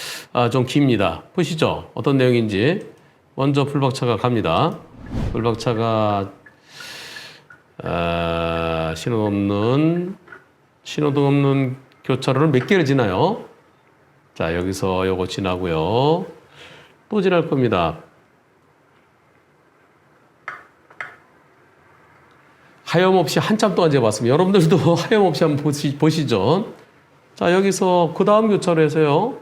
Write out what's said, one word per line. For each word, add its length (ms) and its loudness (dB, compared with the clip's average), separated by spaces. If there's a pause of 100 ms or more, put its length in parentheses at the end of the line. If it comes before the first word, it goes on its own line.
(320)
아, 180 2
좀 140 0
깁니다. 580 0 (120)
보시죠. 600 -2
어떤 220 0
내용인지. 720 0 (480)
먼저 280 0
불박차가 520 -2
갑니다. 640 0 (540)
불박차가, 1000 -2 (1500)
아, 1120 -2
신호 300 -2
없는, 880 0 (680)
신호등 400 -2
없는 520 0 (280)
교차로를 460 0
몇 160 2
개를 180 2
지나요? 600 0 (880)
자, 220 -2
여기서 500 -2
요거 220 -2
지나고요. 1000 -2 (840)
또 120 -2
지날 280 0
겁니다. 500 0 (4000)
하염없이 540 2
한참 360 0
동안 160 2
재봤습니다. 420 2
여러분들도 460 4
<laughs> 160 4
하염없이 500 2
한번 200 0
보시-, 320 -2
보시죠. 760 0 (640)
자, 160 0
여기서 640 2
그 80 0
다음 240 4
교차로에서요. 920 2